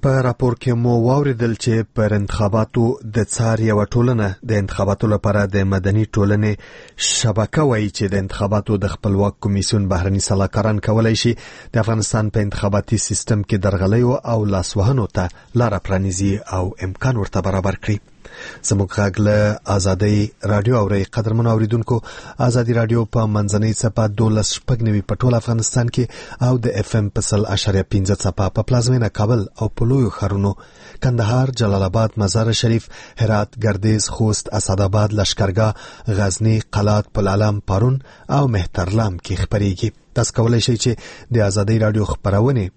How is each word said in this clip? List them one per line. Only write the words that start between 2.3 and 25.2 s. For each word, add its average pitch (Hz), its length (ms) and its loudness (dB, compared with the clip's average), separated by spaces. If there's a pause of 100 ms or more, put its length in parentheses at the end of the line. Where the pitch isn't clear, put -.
د 110 100 2 (100)
څار 113 340 0
یوه 104 160 2 (100)
ټولنه 120 320 2 (240)
د 107 120 2
انتخاباتو 101 500 0
لپاره 101 420 0
د 98 160 2
مدني 98 340 2
ټولنې 104 480 2 (540)
شبکه 113 640 0
وایي 107 180 0
چې 95 240 -2
د 98 120 0
انتخاباتو 101 600 0
د 92 120 -2
خپلواک 101 440 0
کمیسیون 101 480 0
بهرني 95 400 0
سلاکاران 104 600 0
کولی 113 360 2
شي 117 120 2 (360)
د 113 120 2
افغانستان 110 460 0
په 110 160 -2
انتخاباتي 101 640 -2
سیستم 104 340 0
کې - 140 -2 (100)
درغلیو 107 500 2 (160)
او 113 120 0
لاسوهنو 101 640 0
ته 90 220 -2 (260)
لاره 113 320 0
پرانیزي 98 480 0 (220)
او 92 80 0 (240)
امکان 123 280 -2
ورته 98 240 -2
برابر 95 440 -2
کړي. 104 140 0 (680)
زموږ 98 300 2
غږ 101 160 0 (120)
له 104 320 2 (160)
آزادۍ 101 440 2 (320)
راډیو 104 260 2
اورئ. 101 260 2 (140)
قدرمنو 113 340 0
اوریدونکو، 110 460 0 (500)
آزادي 120 280 2
راډیو 117 260 2 (140)
په 113 200 2
منځنۍ 104 460 0
څپه 113 240 0 (160)
دولس 107 340 2
شپږ - 320 -2
نوي 104 220 2
په 107 120 -2